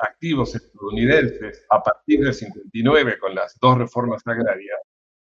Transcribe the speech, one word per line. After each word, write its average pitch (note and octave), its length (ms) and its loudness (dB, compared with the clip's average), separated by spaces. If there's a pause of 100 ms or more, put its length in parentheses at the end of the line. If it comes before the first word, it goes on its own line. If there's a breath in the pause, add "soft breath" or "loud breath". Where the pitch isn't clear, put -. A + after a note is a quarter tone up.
activos C3 520 -4
estadounidenses A2+ 1160 -2
a G#2+ 120 4
partir - 380 0
del C3+ 140 0
cincuenta - 380 -14
y A2+ 120 -2
nueve C3 340 4
con G2 160 -6
las F#2+ 260 -6
dos B2 180 6
reformas A#2+ 480 -4
agrarias, G#2 520 -4 (500)